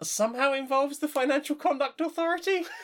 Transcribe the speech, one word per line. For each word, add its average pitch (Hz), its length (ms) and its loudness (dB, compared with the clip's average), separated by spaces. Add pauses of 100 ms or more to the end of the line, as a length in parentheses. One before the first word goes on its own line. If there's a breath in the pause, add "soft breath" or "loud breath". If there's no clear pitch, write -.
somehow 247 500 0
involves 269 460 0
the 302 100 0
Financial 285 480 0
Conduct 277 440 0
Authority. 339 640 0 (200)